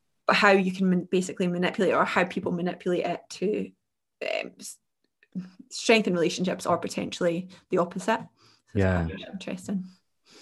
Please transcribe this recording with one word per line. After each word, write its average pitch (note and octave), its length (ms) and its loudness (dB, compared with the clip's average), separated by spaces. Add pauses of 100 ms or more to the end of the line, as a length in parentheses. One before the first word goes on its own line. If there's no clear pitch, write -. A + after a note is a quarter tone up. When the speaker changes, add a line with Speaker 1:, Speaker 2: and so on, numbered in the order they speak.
(260)
Speaker 1:
but B2+ 100 4
how G#3 140 8
you F#3+ 220 4
can F#3 180 2
man-, F3+ 200 0
basically F3+ 380 0
manipulate F3 460 0
or F#3 100 4
how F#3 200 2
people F#3 280 -4
manipulate F3+ 520 -2
it E3+ 160 -4 (100)
to, G3 400 -4 (520)
um, - 380 -4
s-, - 180 -16 (920)
strengthen A3 440 2
relationships F3+ 520 -2
or E3+ 120 0
potentially F3 720 -4 (220)
the F3+ 80 0
opposite. F3+ 420 -2
So E3 40 -12 (500)
it's G2+ 40 2
Speaker 2:
Yeah. F#2 280 4
Speaker 1:
quite - 260 -8
interesting. - 520 -6 (560)